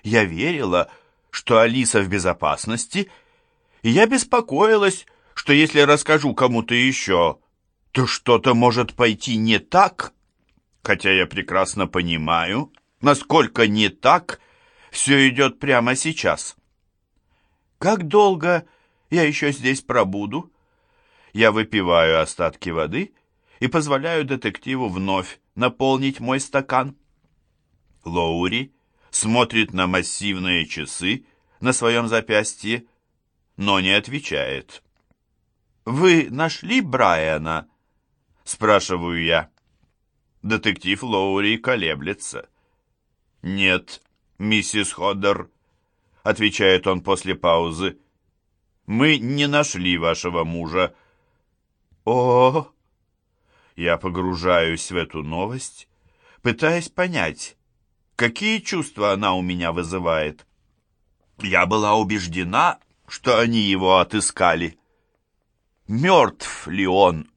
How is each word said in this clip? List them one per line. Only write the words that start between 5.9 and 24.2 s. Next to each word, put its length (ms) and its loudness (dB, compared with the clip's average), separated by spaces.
кому-то 400 0
ещё, 680 2
то 140 0
что-то 480 2
может 400 2
пойти 420 0
не 220 2
так, 540 0
хотя 300 0
я 140 4
прекрасно 600 -4
понимаю, 840 -2
насколько 680 2
не 220 2
так 520 0
всё 380 2
идёт 300 0
прямо 380 0
сейчас. 600 -4
"Как 300 -2
долго 580 2
я 120 2
ещё 300 0
здесь 300 -2
пробуду?" 680 -2
Я 180 6
выпиваю 720 2
остатки 480 -4
воды 420 -4
и 80 -2
позволяю 560 -2